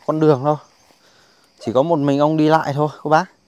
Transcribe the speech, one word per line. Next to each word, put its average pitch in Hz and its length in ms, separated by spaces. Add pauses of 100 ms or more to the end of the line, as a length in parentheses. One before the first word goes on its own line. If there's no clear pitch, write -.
con 156 120
đường 151 260
đâu, 151 120 (1000)
chỉ 110 140
có 127 100
một 165 160
mình 139 200
ông 151 180
đi 151 120
lại 156 240
thôi 147 160 (140)
các 151 60
bác. 160 160 (220)